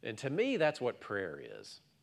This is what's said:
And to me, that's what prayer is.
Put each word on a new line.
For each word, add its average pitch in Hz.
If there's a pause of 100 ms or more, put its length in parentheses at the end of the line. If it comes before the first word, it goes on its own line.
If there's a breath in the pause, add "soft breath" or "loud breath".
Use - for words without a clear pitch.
And 110
to 135
me, 233
that's 151
what 123
prayer 95
is. - (220)